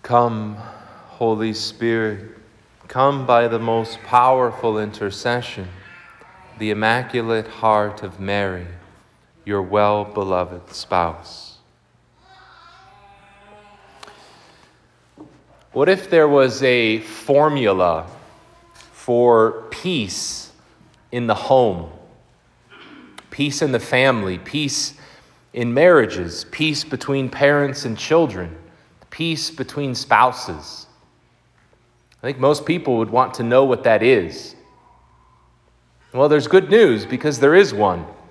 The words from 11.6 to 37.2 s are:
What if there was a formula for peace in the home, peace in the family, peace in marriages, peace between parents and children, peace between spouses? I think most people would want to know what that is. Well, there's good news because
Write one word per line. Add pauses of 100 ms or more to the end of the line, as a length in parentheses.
What
if
there
was
a
formula (680)
for
peace (600)
in
the
home, (1400)
peace
in
the
family,
peace (580)
in
marriages,
peace
between
parents
and
children, (560)
peace
between
spouses? (1300)
I
think
most
people
would
want
to
know
what
that
is. (1600)
Well,
there's
good
news
because